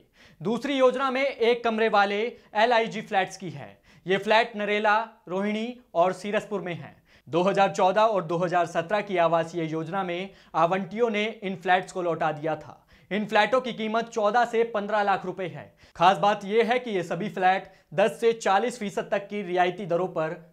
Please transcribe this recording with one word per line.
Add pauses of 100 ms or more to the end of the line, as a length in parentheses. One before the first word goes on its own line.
(420)
दूसरी
योजना
में
एक
कमरे
वाले (340)
एलआईजी
फ्लैट्स
की
है। (280)
ये
फ्लैट
नरेला, (300)
रोहिणी (160)
और
सीरसपुर
में
है। (320)
दो
हज़ार
चौदह
और
दो
हज़ार
सत्रह
की
आवासीय
योजना
में (260)
आवंटियों
ने (180)
इन
फ्लैट्स
को
लौटा
दिया
था। (260)
इन
फ्लैटों
की
कीमत
चौदह
से
पन्द्रह
लाख
रुपए
है। (320)
खास
बात
यह
है
कि
ये
सभी
फ्लैट (220)
दस
से
चालीस
फीसद
तक
की
रियायती
दरों
पर (200)